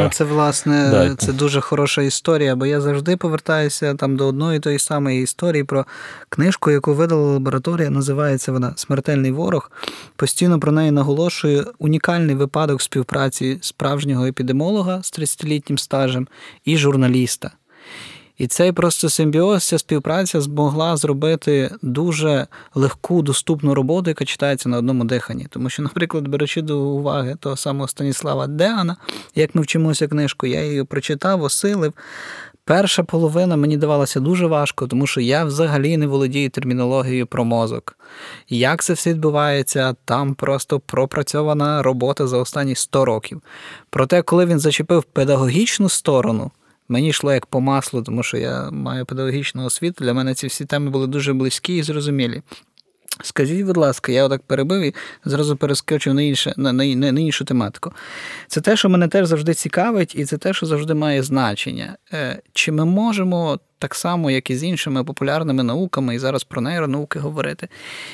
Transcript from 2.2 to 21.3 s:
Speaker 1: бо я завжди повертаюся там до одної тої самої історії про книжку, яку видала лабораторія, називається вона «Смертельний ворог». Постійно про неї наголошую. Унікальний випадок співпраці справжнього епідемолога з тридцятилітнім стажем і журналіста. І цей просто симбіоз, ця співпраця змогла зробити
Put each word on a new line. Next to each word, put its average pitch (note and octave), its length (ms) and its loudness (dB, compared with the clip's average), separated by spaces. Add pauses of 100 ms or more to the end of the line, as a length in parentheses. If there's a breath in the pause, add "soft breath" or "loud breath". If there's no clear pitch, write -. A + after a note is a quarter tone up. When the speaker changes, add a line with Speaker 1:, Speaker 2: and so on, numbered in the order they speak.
Speaker 1:
бо C3 100 0
я D3 140 2
завжди C#3+ 360 0
повертаюся D#3 800 0
там C#3 220 0
до C3+ 100 2
одної D3+ 340 0
тої D3 180 0
самої C3+ 440 0
історії D3+ 420 0
про C#3 220 0 (420 loud breath)
книжку, E3 420 2
яку D3 240 4
видала D3+ 380 2
лабораторія, C#3 580 0
називається C#3 640 0
вона B2+ 240 -2
«Смертельний C#3 560 0
ворог». E3+ 380 -2 (460 loud breath)
Постійно F3 440 2
про D3+ 120 2
неї D#3 180 4
наголошую. C#3+ 880 0
Унікальний D#3 580 2
випадок C#3+ 460 0
співпраці C3 800 -2
справжнього C#3 680 -2
епідемолога F3 760 0
з - 80 -8
тридцятилітнім D3+ 680 -4
стажем C3 500 0 (360 loud breath)
і D#3+ 120 2
журналіста. C3 720 2 (880 loud breath)
І B2+ 80 -2
цей F3 260 4
просто E3+ 360 2
симбіоз, E3 560 2
ця E3 140 0
співпраця D#3+ 640 0
змогла D3 560 0
зробити D3 760 2 (120)